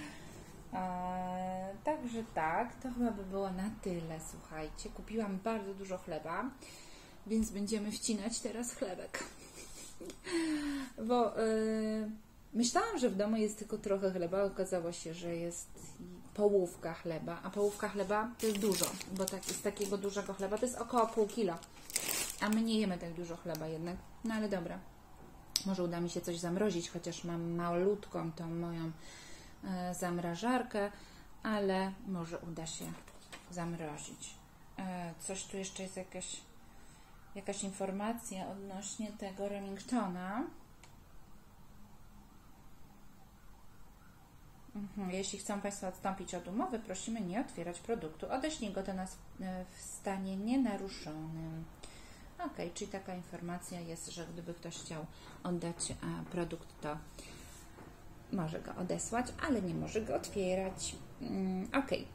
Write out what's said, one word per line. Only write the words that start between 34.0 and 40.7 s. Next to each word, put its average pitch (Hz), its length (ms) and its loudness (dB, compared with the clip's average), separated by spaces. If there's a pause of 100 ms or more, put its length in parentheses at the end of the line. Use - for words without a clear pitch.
E, 180 400 -2
coś 190 260 -4
tu - 120 -6
jeszcze 190 260 -2
jest 185 140 -6
jakaś, - 440 -6 (920)
jakaś 196 300 -2
informacja 196 840 0
odnośnie 196 640 -4
tego 196 360 -2
Remingtona. 196 960 0 (4000)